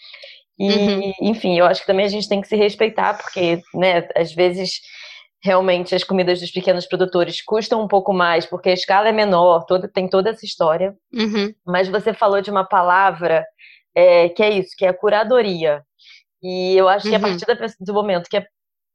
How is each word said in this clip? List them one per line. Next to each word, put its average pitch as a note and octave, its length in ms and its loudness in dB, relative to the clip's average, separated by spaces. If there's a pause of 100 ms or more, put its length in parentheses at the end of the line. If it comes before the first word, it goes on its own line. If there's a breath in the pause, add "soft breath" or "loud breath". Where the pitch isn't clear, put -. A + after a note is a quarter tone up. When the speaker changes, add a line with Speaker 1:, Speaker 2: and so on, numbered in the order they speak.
(600 loud breath)
Speaker 1:
E, G3+ 120 0
Speaker 2:
Uhum. G3+ 500 -2
Speaker 1:
enfim, G3 360 0
eu F3 80 4
acho F3 160 2
que - 60 -8
também G3 180 2
a G3+ 40 -2
gente G3+ 200 -6
tem G3+ 120 0
que F#3+ 60 -14
se - 80 -2
respeitar, G#3 640 0
porque, E3+ 440 -2 (120)
né, E3+ 420 0
às E3 180 -2
vezes, F3+ 460 -2 (640 loud breath)
realmente F#3 520 0
as F3+ 80 -2
comidas F3+ 360 0
dos F3+ 120 -14
pequenos F3+ 340 -2
produtores F3+ 580 -2
custam A3 400 -2
um G3+ 40 -6
pouco G3 260 0
mais, E3+ 320 0
porque F3+ 240 -6
a F#3 40 2
escala G3 360 0
é - 20 4
menor, F3 540 2
toda, F#3 260 -2
tem F#3 180 -4
toda F#3+ 200 0
essa A3 160 -8
história. F3+ 500 -2 (180)
Speaker 2:
Uhum. G#3+ 400 -2 (120)
Speaker 1:
Mas F3+ 240 0
você G#3 240 -2
falou G3+ 280 0
de G3+ 100 -10
uma F#3+ 120 0
palavra, F3 840 0 (500 loud breath)
é, F3 340 6
que F3 140 -2
é G#3+ 80 4
isso, F#3+ 260 -2
que G3 80 0
é F#3 40 2
a F#3 40 0
curadoria. G3+ 880 0 (580 loud breath)
E F#3 360 -2
eu F#3+ 100 6
acho G3+ 220 0
que A3+ 60 2
a G#3 40 0
Speaker 2:
Uhum. G3 40 -2
Speaker 1:
partir F#3+ 220 -4
da A#3 100 0
pe-, A3+ 240 -8
do F#3 140 -10
momento G3 360 -2
que G#3+ 80 -4
a, F#3+ 80 -4 (500)